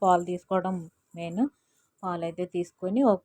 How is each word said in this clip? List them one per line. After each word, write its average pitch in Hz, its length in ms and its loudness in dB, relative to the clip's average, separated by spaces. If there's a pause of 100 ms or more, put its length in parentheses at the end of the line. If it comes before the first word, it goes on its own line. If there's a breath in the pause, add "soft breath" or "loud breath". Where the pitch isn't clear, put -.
పాలు 180 220 4
తీసుకోవడం 180 680 -4 (240)
మెయిన్. 170 340 -4 (540)
పాలు 175 220 -4
అయితే 170 200 -4
తీసుకొని 180 580 -2
ఒక 214 220 4